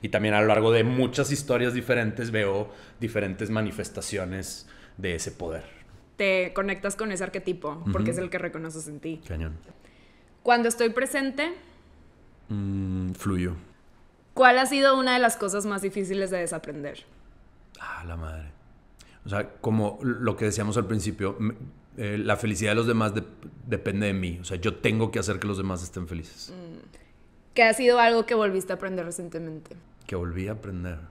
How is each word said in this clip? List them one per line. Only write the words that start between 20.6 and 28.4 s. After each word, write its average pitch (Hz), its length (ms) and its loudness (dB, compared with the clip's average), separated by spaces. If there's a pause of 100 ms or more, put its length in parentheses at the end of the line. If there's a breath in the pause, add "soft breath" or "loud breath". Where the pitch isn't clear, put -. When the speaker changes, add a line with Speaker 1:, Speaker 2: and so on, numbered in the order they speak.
Speaker 1:
al 113 80 0
principio, 98 540 -2
me, 107 160 0 (420)
eh, 104 200 -4
la 104 180 2
felicidad 107 360 0
de 107 40 4
los 117 120 4
demás 110 280 2
de-, 110 80 0 (420)
depende 104 420 0
de 98 60 2
mí. 90 280 -2
O - 20 -12
sea, 92 140 -6
yo 92 180 0
tengo 110 360 2
que 113 80 -2
hacer 98 200 0
que 104 80 -2
los 101 100 0
demás 95 240 -2
estén 87 260 -8
felices. 82 440 -10
Speaker 2:
Mm. 170 260 -14 (760 soft breath)
¿Qué 240 100 6
ha 226 100 8
sido 240 260 6
algo 233 260 6
que 233 100 0
volviste 190 380 2